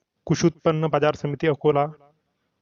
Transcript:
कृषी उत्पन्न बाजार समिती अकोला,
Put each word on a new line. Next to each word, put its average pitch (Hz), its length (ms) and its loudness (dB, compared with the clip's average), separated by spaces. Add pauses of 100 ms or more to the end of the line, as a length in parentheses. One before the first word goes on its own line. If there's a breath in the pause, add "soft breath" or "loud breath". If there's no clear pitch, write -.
(280)
कृषी 165 200 0
उत्पन्न 160 400 0
बाजार 151 280 0
समिती 147 320 -6
अकोला, 147 400 0 (760)